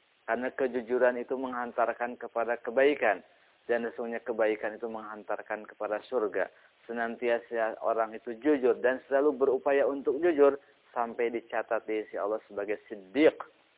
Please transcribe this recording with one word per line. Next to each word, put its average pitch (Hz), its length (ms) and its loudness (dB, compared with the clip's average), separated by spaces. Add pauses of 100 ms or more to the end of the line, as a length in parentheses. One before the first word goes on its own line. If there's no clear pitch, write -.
(260)
karena 120 300 -2
kejujuran 123 680 2
itu 120 160 -6
menghantarkan 123 800 -4
kepada 117 400 -4
kebaikan, 123 640 2 (480)
dan 117 160 0
sesungguhnya 117 380 -8
kebaikan 110 560 -2
itu 120 80 -6
menghantarkan 107 800 -10
kepada 104 380 -6
surga." 104 400 0 (380)
Senantiasa 117 960 -2
orang 110 320 0
itu 113 260 -10
jujur 127 380 4
dan 123 320 0
selalu 139 260 4 (100)
berupaya 135 440 4
untuk 139 320 -2
jujur, 143 340 6 (400)
sampai 117 380 -2
dicatat 113 500 -4
di 107 240 -4
sisi - 80 -12
Allah 104 320 -4
sebagai 101 400 -6
siddiq, 107 480 2 (420)